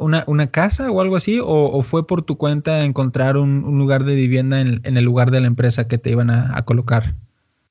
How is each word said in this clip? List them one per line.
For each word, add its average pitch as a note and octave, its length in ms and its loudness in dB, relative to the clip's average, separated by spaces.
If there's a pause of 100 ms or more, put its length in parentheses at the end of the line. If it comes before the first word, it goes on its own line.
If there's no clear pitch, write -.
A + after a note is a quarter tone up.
una, D#3+ 260 0
una D3 240 0
casa G#3 400 -2
o F#3+ 120 0
algo F#3+ 140 0
así, G3+ 220 -2
o, A#3+ 80 -4
o C#3+ 360 0
fue E3 240 -2
por E3+ 160 -2
tu D3+ 160 -6
cuenta D3+ 460 -2
encontrar C3 520 0
un, C#3 280 0
un C#3+ 140 0
lugar C3+ 260 2
de C#3 120 0
vivienda C3 440 2
en, B2 220 0
en C3 140 -2
el A#2+ 80 4
lugar B2 260 2
de C3 120 2
la B2 40 2
empresa A#2+ 400 0
que A#2 120 -2
te A#2+ 120 -4
iban A#2 200 2
a, B2 260 0
a - 80 -2
colocar? A#2 500 0 (560)